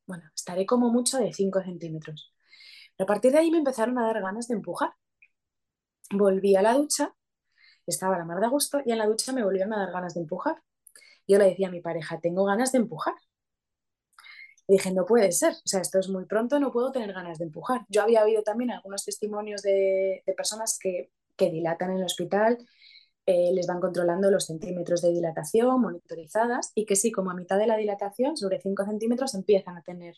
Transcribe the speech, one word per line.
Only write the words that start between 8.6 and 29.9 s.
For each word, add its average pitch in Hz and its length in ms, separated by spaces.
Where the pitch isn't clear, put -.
y 233 80
en 226 60
la 214 80
ducha 220 260
me 254 120
volvieron 190 300
a 208 60
dar 180 120
ganas 180 220
de 175 60
empujar. 185 420
Yo 196 100
le 202 80
decía 185 220
a 180 40
mi 170 100
pareja, 165 380
"Tengo 175 240
ganas 220 280
de 262 60
empujar". 247 360
Y 196 60
dije, 190 180
"No 185 140
puede 208 260
ser, 285 220
o - 140
sea, 190 120
esto 175 180
es 185 100
muy 185 180
pronto, 240 340
no 269 120
puedo 247 200
tener 220 200
ganas 170 260
de 170 80
empujar". 175 420
Yo 202 140
había 220 220
oído 214 180
también 233 280
algunos 196 340
testimonios 208 580
de, 190 640
de 185 80
personas 220 460
que, 180 300
que 180 140
dilatan 170 420
en 185 60
el 185 60
hospital, 202 540
eh, 180 280
les 175 120
van 175 140
controlando 180 500
los 185 160
centímetros 170 560
de 175 100
dilatación, 175 680
monitorizadas, 180 960
y 214 120
que 196 100
sí, 220 160
como 190 180
a 180 40
mitad 180 240
de 220 80
la 226 100
dilatación, 208 600
sobre 190 240
cinco 196 240
centímetros, 214 500
empiezan 190 420
a 170 60
tener 175 360